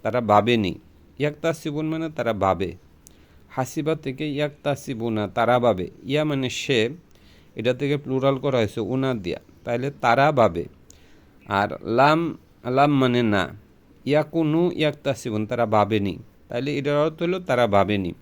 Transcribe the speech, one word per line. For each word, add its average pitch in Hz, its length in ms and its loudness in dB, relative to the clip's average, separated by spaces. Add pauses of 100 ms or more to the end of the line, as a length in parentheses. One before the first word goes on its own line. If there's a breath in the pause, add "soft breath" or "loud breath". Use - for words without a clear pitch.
তারা 113 180 -2 (120)
ভাবেনি। 104 400 4 (500)
ইয়াক্তাসিবুন 156 680 -4
মানে 160 240 -4
তারা 113 160 -2 (120)
ভাবে, 92 260 2 (840 soft breath)
হাসিবা 147 380 -4 (100)
থেকে 139 200 -8 (120)
ইয়াক্তাসিবুনা 135 880 -4 (120)
তারা 117 280 4
ভাবে, 92 220 2 (240)
ইয়া 147 140 0
মানে 135 240 -2 (120)
সে, 135 200 0 (800 soft breath)
এটা 120 200 0
থেকে 143 240 -2
প্লুরাল 131 400 0
করা 135 160 0
হয়েছে 110 200 -2 (140)
উনা 135 160 0 (140)
দিয়া, 85 160 -6 (240)
তাহলে 120 240 -4 (160)
তারা 123 220 4 (140)
ভাবে। 85 240 2 (960 soft breath)
আর 104 80 0 (300)
লাম, 151 220 4 (560)
লাম 147 240 4
মানে 123 220 4 (120)
না, 95 80 2 (680)
ইয়াকুনু 156 520 0 (180)
ইয়াক্তাসিবুন, 135 720 -2
তারা 117 140 0 (120)
ভাবেনি, 104 380 2 (340)
তাহলে 131 300 -4
এটার 143 260 -2
অর্থ 160 220 -4
হলো 180 120 -2 (100)
তারা 123 160 2 (120)
ভাবেনি। 95 460 0